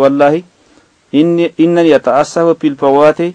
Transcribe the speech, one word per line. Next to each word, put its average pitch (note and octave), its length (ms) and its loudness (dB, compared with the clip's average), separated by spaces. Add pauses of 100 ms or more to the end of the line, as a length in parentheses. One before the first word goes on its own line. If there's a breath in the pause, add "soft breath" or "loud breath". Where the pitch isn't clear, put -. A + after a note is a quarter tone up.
والله C#3+ 400 0 (680 soft breath)
إني، E3+ 460 0
إنني E3 360 2
أتأسف D3 520 -2 (120)
في D#3 80 -4
الفوات C#3+ 540 0 (140)